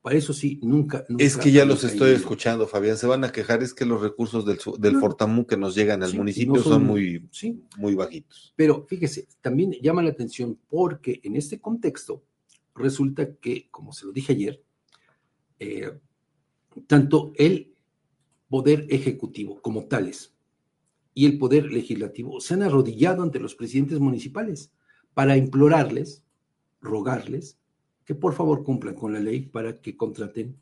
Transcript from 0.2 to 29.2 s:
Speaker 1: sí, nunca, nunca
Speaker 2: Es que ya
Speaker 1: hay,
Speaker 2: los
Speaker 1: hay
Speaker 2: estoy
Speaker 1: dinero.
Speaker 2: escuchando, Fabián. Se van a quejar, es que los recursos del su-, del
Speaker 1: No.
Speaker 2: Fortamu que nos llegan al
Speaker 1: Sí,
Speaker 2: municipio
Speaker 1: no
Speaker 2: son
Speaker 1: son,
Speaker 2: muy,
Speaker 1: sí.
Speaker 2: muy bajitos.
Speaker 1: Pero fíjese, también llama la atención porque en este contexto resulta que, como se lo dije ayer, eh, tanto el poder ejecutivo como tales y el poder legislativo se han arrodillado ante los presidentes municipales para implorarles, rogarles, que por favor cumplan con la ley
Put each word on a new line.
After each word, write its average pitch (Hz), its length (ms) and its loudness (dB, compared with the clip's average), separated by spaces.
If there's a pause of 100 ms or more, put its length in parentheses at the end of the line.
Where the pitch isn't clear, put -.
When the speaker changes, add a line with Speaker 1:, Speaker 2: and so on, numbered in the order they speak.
Speaker 1:
sí, 143 320 -4
nunca, 143 460 0
nunca 120 140 2
Speaker 2:
Es 139 120 4
que 135 160 4
ya 139 120 12
Speaker 1:
hay, 139 40 6
Speaker 2:
los 123 160 2
Speaker 1:
hay 113 80 0
Speaker 2:
estoy 131 160 4
Speaker 1:
dinero. 131 140 6
Speaker 2:
escuchando, 110 460 -2
Fabián. 107 300 0
Se 120 100 -2
van 131 180 2
a 120 60 -6
quejar, 117 300 0
es 131 120 -4
que 127 120 -2
los 113 160 0
recursos 110 440 -2
del 98 140 0
su-, - 180 -8
del 104 160 4
Speaker 1:
No. 139 80 4
Speaker 2:
Fortamu 113 440 2
que 110 120 0
nos 98 180 -4
llegan 104 260 2
al 92 100 -2
Speaker 1:
Sí, 95 60 -4
Speaker 2:
municipio 104 380 0
Speaker 1:
no 123 80 4
Speaker 2:
son 156 100 2
Speaker 1:
son, 139 120 4
Speaker 2:
muy, 95 460 -2
Speaker 1:
sí. 233 300 -10 (160)
Speaker 2:
muy 101 160 -2
bajitos. - 640 -8
Speaker 1:
Pero 147 320 2
fíjese, 170 400 -6 (140)
también 156 300 0 (100)
llama 165 200 2
la 165 100 2
atención 120 460 -8 (120)
porque 147 540 -4
en 101 120 -8
este 147 240 -6
contexto - 640 -8 (500)
resulta 135 640 -4
que, - 340 -10
como - 220 -20
se - 140 -20
lo 98 80 -14
dije 135 200 -6
ayer, 101 300 -4 (960)
eh, 101 320 -10 (960)
tanto 147 480 4
el 165 380 2 (760)
poder 143 400 2
ejecutivo - 720 -4
como 110 260 -8
tales 101 460 -6 (800)
y 139 120 4
el 143 140 4
poder 147 320 2
legislativo 117 680 -6
se - 140 -6
han 190 80 0
arrodillado 143 640 2
ante 139 160 -4
los - 160 -10
presidentes 135 440 -2
municipales 139 720 -4 (420)
para 139 220 4
implorarles, 139 880 2 (560)
rogarles, 127 800 -6 (480)
que 147 100 -6
por 160 180 -2
favor 151 300 0
cumplan 107 320 -4
con 107 160 -8
la 107 80 -4
ley 113 220 -4